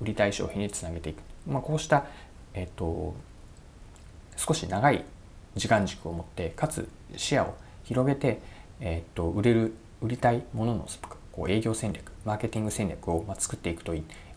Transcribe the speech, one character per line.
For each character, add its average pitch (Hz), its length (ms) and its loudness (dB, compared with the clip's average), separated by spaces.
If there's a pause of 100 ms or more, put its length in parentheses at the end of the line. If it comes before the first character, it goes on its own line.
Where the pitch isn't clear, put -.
売 101 60 -2
り 107 80 0
た 101 120 6
い 98 60 2
商 92 140 0
品 101 140 -2
に 101 80 0
つ - 140 -6
な 87 80 -6
げ 85 80 -4
て 80 100 -4
い - 40 -4
く。 - 80 -12 (260)
ま 139 120 2
あ、 - 20 -4
こ 151 140 0
う 156 40 2
し - 80 -4
た、 151 180 6 (480)
え 92 100 -4
っ 87 120 -6
と、 85 380 -2 (1200)
少 - 160 2
し 87 140 0
長 104 240 6
い - 140 2 (500)
時 - 140 0
間 104 160 8
軸 - 240 -4
を 85 40 -4
持 85 100 -4
っ - 20 -8
て、 85 240 -4
か - 180 0
つ - 220 -4 (260)
視 - 200 0
野 110 80 6
を - 120 -2 (280)
広 127 240 4
げ 139 80 6
て、 131 260 2 (380)
え 85 280 -2
っ - 60 -20
と、 85 160 2
売 98 140 2
れ 120 100 8
る、 113 200 6 (280)
売 110 80 0
り 120 80 0
た 120 160 6
い 117 100 0 (100)
も 110 120 0
の 117 100 2
の、 82 120 -4 (440)
こ 87 120 -4
う、 90 80 2
営 110 100 6
業 95 120 2
戦 107 200 -2
略、 - 180 -10 (140)
マ 107 80 2
ー 104 40 0
ケ 113 100 -2
テ 110 120 0
ィ - 20 2
ン 107 40 2
グ 104 60 0
戦 101 180 0
略 - 200 -6
を、 85 180 2
ま 95 60 -4
あ、 - 60 -6
作 - 160 -2
っ - 40 -12
て 87 100 0
い 85 60 0
く - 80 -14
と 85 100 -2
い 80 60 0
い。 78 40 -4 (340)